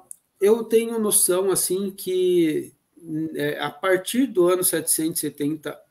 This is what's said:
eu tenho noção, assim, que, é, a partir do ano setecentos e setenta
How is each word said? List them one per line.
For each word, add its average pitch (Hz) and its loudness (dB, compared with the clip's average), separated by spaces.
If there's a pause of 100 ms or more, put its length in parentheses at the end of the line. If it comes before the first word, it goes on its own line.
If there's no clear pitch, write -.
(400)
eu 220 4
tenho 226 2
noção, 190 2
assim, 185 -2
que, 180 0 (600)
é, 147 -4
a 143 -4
partir 190 0
do 185 2
ano 180 2
setecentos 160 -2
e - -6
setenta 147 -6